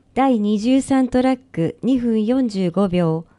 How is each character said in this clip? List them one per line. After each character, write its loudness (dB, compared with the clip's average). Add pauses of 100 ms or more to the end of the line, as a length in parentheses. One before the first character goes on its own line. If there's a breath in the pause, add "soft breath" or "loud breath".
(140)
第 2
二 0
十 2
三 0
ト 0
ラ 2
ッ -4 (100)
ク、 -4
二 0
分 0
四 0
十 -2
五 0
秒。 0 (140 soft breath)